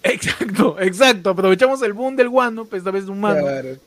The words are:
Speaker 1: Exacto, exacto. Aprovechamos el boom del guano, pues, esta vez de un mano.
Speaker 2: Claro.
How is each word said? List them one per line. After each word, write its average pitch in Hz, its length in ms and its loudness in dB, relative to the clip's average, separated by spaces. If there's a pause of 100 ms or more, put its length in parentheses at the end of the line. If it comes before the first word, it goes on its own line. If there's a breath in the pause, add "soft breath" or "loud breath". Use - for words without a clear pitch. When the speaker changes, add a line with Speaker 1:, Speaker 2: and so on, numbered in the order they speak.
Speaker 1:
Exacto, 185 760 -2
exacto. 190 500 2
Aprovechamos 190 540 2
el 208 100 -2
boom 262 220 -6
del 254 120 4
guano, 240 380 0
pues, 208 160 -8
esta 190 100 -4
vez 196 140 -4
de 190 60 -10
un 196 100 -6
mano. 202 200 2
Speaker 2:
Claro. 135 280 -4 (180)